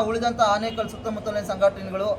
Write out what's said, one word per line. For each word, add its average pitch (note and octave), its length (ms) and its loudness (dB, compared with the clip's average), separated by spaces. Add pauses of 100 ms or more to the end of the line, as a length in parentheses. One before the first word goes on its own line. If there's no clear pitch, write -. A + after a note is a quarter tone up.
ಉಳಿದಂಥ A#3 340 0
ಆನೇಕಲ್ A3 480 2
ಸುತ್ತಮುತ್ತಲಿನ G#3 540 -6
ಸಂಘಟನೆಗಳು G3 760 0